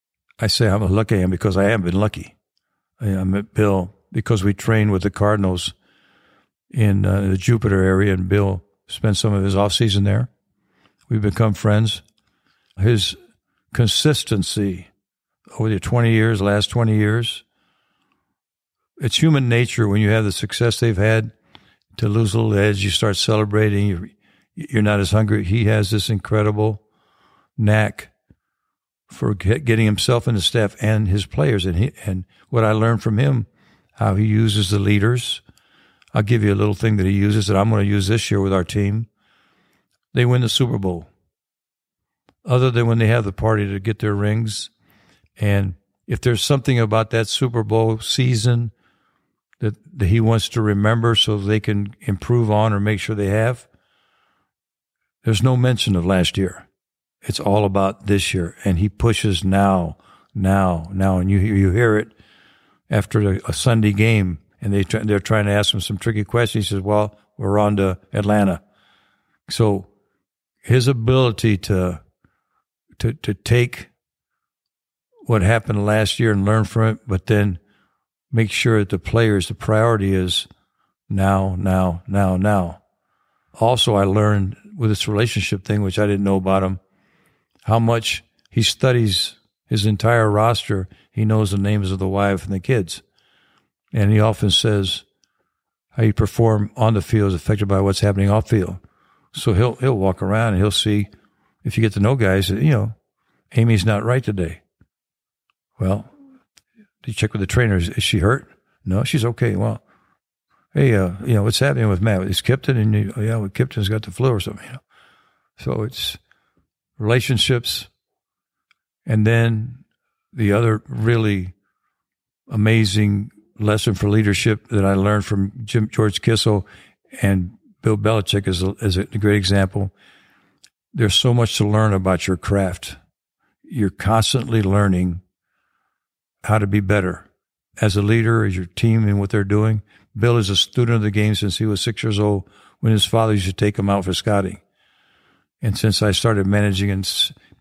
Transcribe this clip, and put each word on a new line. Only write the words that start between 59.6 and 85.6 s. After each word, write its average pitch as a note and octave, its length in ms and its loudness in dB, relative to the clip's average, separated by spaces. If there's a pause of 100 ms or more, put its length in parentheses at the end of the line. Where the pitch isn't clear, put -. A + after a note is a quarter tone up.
now, F#2+ 600 0
now. F#2+ 240 0
And F2+ 120 0
you, G2 100 4
you G2 320 2
hear A2 260 2
it G#2+ 160 -6 (760)
after G2+ 440 0
a, F#2+ 120 -4
a - 80 -4
Sunday A2 380 2
game, G2+ 480 2 (220)
and G2+ 120 -4
they G2 100 2
try, A2+ 200 -4
they're G#2 160 2
trying G#2+ 260 0
to G2+ 60 0
ask G2+ 220 0
him G2 80 -4
some G2+ 160 -6
tricky G#2+ 260 -4
questions. A2+ 460 -2
He G#2 60 -4
says, F#2+ 60 -4
"Well, G#2 380 -2 (180)
we're G#2 220 0
on G#2 160 2
to F#2+ 240 0 (140)
Atlanta." G2+ 500 0 (840)
So G2+ 380 -2 (760)
his A#2+ 260 2
ability A#2+ 720 0
to, F2+ 440 -2 (1000)
to, A2+ 140 -2
to - 200 -6
take - 560 -2 (1400)
what A2 160 0
happened G#2+ 440 0
last G#2+ 340 0
year A2+ 120 2
and G2 140 0
learn G#2+ 180 2
from A2 320 0
it, - 100 -16
but F#2+ 220 -4
then G2+ 320 0 (720)
make A2+ 200 0
sure A2+ 280 2
that G2 100 -2
the F#2+ 100 -2
players, G#2+ 480 0
the G#2+ 60 -8
priority G#2+ 600 0
is F#2 340 -2 (600)
now, F#2+ 480 0
now, F#2 500 0
now, F#2+ 300 0
now. F#2 440 -2 (760)
Also, A2+ 360 2
I G2 100 4
learned G2+ 500 2 (200)
with A#2+ 140 -2
this - 180 -4
relationship G#2 560 -2